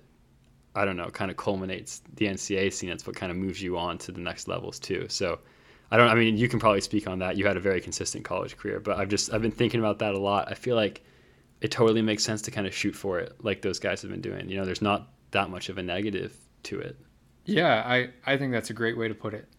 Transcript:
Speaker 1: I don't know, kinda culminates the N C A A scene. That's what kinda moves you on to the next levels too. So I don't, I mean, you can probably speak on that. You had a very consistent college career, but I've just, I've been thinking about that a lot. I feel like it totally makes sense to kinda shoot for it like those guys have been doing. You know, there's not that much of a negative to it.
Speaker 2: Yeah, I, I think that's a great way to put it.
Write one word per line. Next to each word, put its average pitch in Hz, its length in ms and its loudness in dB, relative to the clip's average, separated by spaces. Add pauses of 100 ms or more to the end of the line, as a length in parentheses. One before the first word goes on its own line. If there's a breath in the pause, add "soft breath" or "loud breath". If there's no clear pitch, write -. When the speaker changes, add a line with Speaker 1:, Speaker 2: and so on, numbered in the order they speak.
(760)
Speaker 1:
I 101 100 2
don't 92 120 0
know, 87 120 -6
kinda 92 240 -4
culminates 95 680 -4 (140)
the 104 120 0
N 95 100 -2
C 98 200 -2
A 98 100 4
A - 40 0
scene. - 180 -6
That's 90 180 -8
what 98 80 -8
kinda 92 180 -6
moves 92 280 -4
you 90 160 -2
on 87 220 -2
to - 120 -12
the 85 100 -10
next 87 260 -8
levels 90 320 -6
too. 92 280 -4
So 87 320 -2 (520 loud breath)
I 110 60 6
don't, 117 120 10
I 113 60 6
mean, 113 200 6
you 117 140 2
can 117 100 0
probably 104 220 6
speak 104 260 -2
on 92 120 -4
that. 92 180 -2
You 95 80 4
had 98 120 4
a 87 40 -2
very 95 180 2
consistent - 460 -6
college - 320 -6
career, 101 220 -6
but 101 180 0
I've 98 100 0
just, 98 260 0
I've 110 80 0
been 113 100 2
thinking 117 280 2
about 107 200 2
that 104 160 0
a 98 40 -2
lot. 101 300 2
I 98 60 -8
feel 123 200 0
like 107 280 2 (580 soft breath)
it 110 100 0
totally 113 300 6
makes 107 220 2
sense 110 180 -2
to 110 100 -8
kinda 98 200 -4
shoot - 240 -2
for 90 240 -2
it - 240 -8
like 98 180 -2
those 92 180 -2
guys 101 220 -2
have 98 80 -10
been 95 100 -8
doing. 92 300 -8
You 95 80 -6
know, 98 80 -2
there's 92 160 -4
not 101 320 0 (180)
that 98 180 2
much 92 200 -10
of 95 80 -10
a 90 60 -4
negative 92 520 -4 (280)
to - 160 -8
it. - 180 -10 (480)
Speaker 2:
Yeah, 143 400 4
I, 123 240 2 (160)
I 135 120 4
think 135 140 0
that's 113 180 0
a 117 40 -6
great 117 240 0
way 113 100 0
to 110 80 -4
put 107 180 -6
it. - 140 -10 (120)